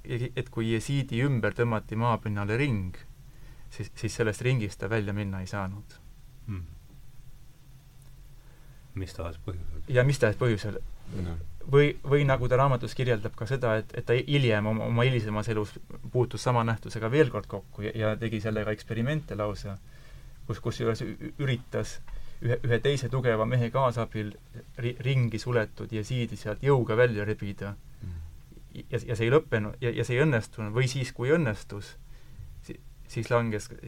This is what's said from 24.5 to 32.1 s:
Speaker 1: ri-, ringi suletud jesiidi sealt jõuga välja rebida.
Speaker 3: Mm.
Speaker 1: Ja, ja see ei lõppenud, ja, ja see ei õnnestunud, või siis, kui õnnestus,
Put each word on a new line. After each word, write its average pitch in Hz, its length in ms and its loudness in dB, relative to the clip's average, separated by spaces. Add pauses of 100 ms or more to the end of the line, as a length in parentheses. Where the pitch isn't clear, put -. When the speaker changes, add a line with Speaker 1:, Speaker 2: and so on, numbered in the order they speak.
Speaker 1:
ri-, 120 260 -4
ringi 120 400 2
suletud 110 520 0
jesiidi 113 440 -2
sealt - 260 -6
jõuga 117 380 6
välja 110 240 4
rebida. 104 480 -4 (220)
Speaker 3:
Mm. 87 260 -10 (640)
Speaker 1:
Ja, 120 160 -2
ja 120 160 -4
see 113 100 2
ei 120 60 4
lõppenud, 113 480 2
ja, 120 100 0
ja 113 140 -2
see 123 140 2
ei 139 80 6
õnnestunud, 110 500 0
või 131 160 4
siis, 131 240 -2
kui 123 160 2
õnnestus, 107 640 0 (720)